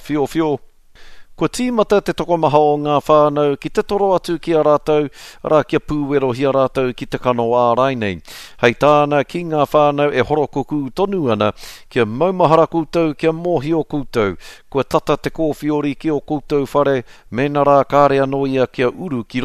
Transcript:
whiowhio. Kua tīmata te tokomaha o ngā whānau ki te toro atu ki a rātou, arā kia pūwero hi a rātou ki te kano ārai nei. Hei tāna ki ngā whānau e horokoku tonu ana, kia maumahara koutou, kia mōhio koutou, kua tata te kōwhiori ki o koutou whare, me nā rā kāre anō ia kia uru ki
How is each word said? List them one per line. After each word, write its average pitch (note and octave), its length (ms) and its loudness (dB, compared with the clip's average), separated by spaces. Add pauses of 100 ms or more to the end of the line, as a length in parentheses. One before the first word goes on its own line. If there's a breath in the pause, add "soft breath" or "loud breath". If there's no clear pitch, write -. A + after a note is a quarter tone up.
whiowhio. D3+ 500 -2 (840 soft breath)
Kua E3+ 80 0
tīmata A3 560 0
te - 80 -4
tokomaha D#3 480 0
o D3+ 120 4 (120)
ngā D3 160 0
whānau D3 540 2 (100)
ki D3+ 80 -6
te G#3+ 160 -2
toro G3+ 240 0
atu F3 220 -2 (100)
ki E3 160 0
a D3+ 80 2
rātou, D3+ 380 2 (420 loud breath)
arā D3+ 160 4
kia D3+ 160 -2
pūwero C#3+ 560 -2
hi C3 80 -4
a C3+ 80 2
rātou C3 400 0
ki C3 160 -10
te B2+ 160 -6
kano A#2+ 220 0 (100)
ārai B2 400 2
nei. G2+ 220 -4 (420 loud breath)
Hei A#2+ 160 4
tāna D3 480 4
ki F3 240 -6
ngā D#3 140 0 (100)
whānau D3 400 2
e B2+ 80 -2
horokoku C#3+ 600 -2 (100)
tonu F#3 400 -2
ana, G#2 220 0 (340 loud breath)
kia B2 160 0
maumahara D#3+ 640 2
koutou, E3 480 -2
kia D#3+ 160 0
mōhio D#3+ 560 -2
koutou, A#2 480 -2 (320 loud breath)
kua C3+ 160 -2
tata D#3 320 0
te - 160 -6
kōwhiori D3 640 -4
ki D#3 160 -6
o C#3+ 80 -2
koutou C#3+ 480 -4
whare, C#3 380 0 (260 soft breath)
me B2 160 -2
nā D3 160 0
rā C#3+ 140 4 (100)
kāre C#3 320 4
anō C3+ 220 -2 (100)
ia B2+ 160 0
kia B2 240 -2
uru C#3 320 -6
ki - 220 -6